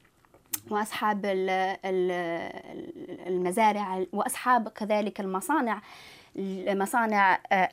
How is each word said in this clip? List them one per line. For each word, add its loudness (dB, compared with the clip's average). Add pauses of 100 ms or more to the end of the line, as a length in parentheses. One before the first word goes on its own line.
(680)
وأصحاب 0
ال-، 0 (360)
ال-، -4
المزارع 2
وأصحاب 2
كذلك -2
المصانع، -2 (840)
مصانع، 4 (120)
آه، 4